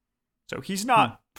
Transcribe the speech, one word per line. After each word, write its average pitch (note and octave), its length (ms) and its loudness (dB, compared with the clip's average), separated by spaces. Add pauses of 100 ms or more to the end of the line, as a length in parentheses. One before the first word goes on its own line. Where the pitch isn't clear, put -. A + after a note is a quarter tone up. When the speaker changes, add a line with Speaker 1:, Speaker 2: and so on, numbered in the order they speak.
(500)
Speaker 1:
So C3 120 -10
he's F#3+ 240 -8
not A3 240 4
Speaker 2:
Hmm. - 60 -16 (240)